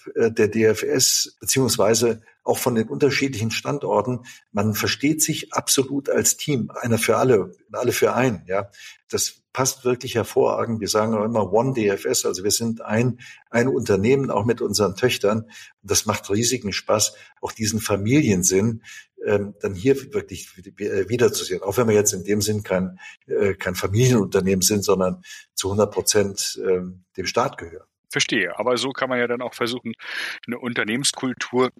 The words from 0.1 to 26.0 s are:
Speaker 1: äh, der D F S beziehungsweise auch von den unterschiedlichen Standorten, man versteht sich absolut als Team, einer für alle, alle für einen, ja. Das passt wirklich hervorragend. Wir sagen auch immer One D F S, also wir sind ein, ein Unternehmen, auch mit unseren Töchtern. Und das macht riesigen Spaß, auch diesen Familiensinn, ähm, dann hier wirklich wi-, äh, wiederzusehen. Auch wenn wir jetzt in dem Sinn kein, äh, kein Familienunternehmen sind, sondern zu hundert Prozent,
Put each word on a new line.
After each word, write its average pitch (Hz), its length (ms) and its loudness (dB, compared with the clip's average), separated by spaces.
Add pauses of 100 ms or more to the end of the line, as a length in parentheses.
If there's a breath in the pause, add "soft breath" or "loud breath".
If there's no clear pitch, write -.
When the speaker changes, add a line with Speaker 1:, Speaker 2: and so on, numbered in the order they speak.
Speaker 1:
äh, 113 160 2
der 110 160 2
D 110 160 0
F 107 180 4
S - 580 0
beziehungsweise 113 800 2 (240 soft breath)
auch 123 140 2
von 127 160 0
den 110 140 0
unterschiedlichen 131 640 0
Standorten, 123 720 -2 (260 loud breath)
man 104 240 0
versteht 147 480 0
sich - 320 -4
absolut 139 560 -2
als 110 260 2
Team, 123 380 -4
einer 117 240 0
für 110 180 2
alle, 110 360 4 (180)
alle 113 220 -2
für 104 220 2
einen, 117 340 2
ja. 98 200 -2 (400 loud breath)
Das - 340 -4 (100)
passt - 320 -2
wirklich 123 320 -2
hervorragend. 110 640 0
Wir 95 80 -4
sagen 107 260 2
auch 107 100 0
immer 107 280 0
One 127 220 2
D 110 120 2
F 98 180 0
S, - 220 0
also 92 160 -4
wir 101 80 0
sind 113 300 -2
ein, 113 400 0 (300 loud breath)
ein 120 180 2
Unternehmen, 123 640 2
auch 104 120 0
mit 113 160 0
unseren 104 360 0
Töchtern. 113 460 0
Und - 480 -16
das - 160 0
macht - 220 -2
riesigen 113 440 -2
Spaß, - 420 0 (260 loud breath)
auch - 120 -8
diesen 110 260 -4
Familiensinn, 113 1040 2 (420 loud breath)
ähm, 101 360 0
dann 98 140 -6
hier 113 200 2 (180)
wirklich 95 440 -8
wi-, 98 280 -12
äh, 98 240 -2
wiederzusehen. 107 540 0
Auch 98 140 -2
wenn 123 100 2
wir 110 80 4
jetzt 104 180 4
in 92 120 -6
dem 104 180 0
Sinn 104 220 -2
kein, 92 340 0 (280 loud breath)
äh, 98 280 0
kein 92 220 -6
Familienunternehmen 95 840 2
sind, 101 200 2
sondern 92 400 0 (320 loud breath)
zu 95 160 -4
hundert 101 220 2
Prozent, 101 720 0